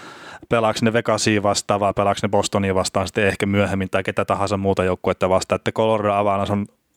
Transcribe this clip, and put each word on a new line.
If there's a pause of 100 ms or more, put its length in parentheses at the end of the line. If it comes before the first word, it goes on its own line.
(480)
pelaaks
ne
Vegasia
vastaan
vai
pelaaks
ne
Bostonia
vastaan
sitten
ehkä
myöhemmin
tai
ketä
tahansa
muuta
joukkuetta
vastaan,
että
Colorado
Avalanche
on (300)